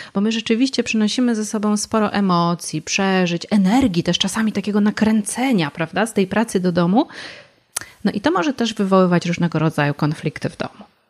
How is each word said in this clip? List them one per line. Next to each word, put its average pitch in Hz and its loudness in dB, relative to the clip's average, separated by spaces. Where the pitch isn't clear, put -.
bo 202 0
my 220 0
rzeczywiście 226 0
przynosimy 226 0
ze 214 -4
sobą 208 -2
sporo 214 -2
emocji, 170 0
przeżyć, 185 0
energii, 196 4
też 175 0
czasami 214 -2
takiego 202 -2
nakręcenia, 208 0
prawda, 180 -2
z 226 -8
tej 190 2
pracy 208 0
do 180 0
domu. 180 2
No 208 0
i 202 -4
to 294 2
może 339 0
też 233 -4
wywoływać 185 4
różnego 170 0
rodzaju 151 0
konflikty 151 -4
w - -20
domu. - -10